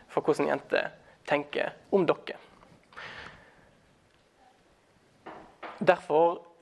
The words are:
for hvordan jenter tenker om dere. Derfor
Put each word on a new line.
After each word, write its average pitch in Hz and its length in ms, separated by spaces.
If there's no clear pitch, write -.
for - 160
hvordan 147 260
jenter - 400
tenker - 480
om 185 120
dere. - 320
Derfor 170 540